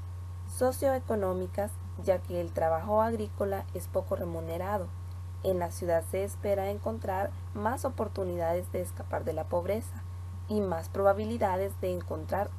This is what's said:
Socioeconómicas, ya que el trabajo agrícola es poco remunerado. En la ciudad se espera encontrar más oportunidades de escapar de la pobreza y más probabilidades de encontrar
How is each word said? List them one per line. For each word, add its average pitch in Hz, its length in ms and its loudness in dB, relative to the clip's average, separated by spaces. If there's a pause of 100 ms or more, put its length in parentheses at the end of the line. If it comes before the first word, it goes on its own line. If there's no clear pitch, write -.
(500)
Socioeconómicas, 214 1200 2 (320)
ya 185 160 4
que 175 220 -2
el 170 100 -2
trabajo 165 500 4
agrícola 208 640 0 (100)
es 175 140 -6
poco 185 300 0
remunerado. 175 720 -2 (560)
En 190 140 4
la 175 140 0
ciudad 165 400 2
se 190 140 0
espera 196 440 0
encontrar 202 600 -2 (220)
más 220 320 0
oportunidades 180 880 0
de 185 80 0
escapar - 420 -4
de - 80 0
la 156 140 -2
pobreza 185 580 0 (460)
y 214 100 2
más 170 300 0
probabilidades 196 920 2
de 185 140 0
encontrar 175 640 -2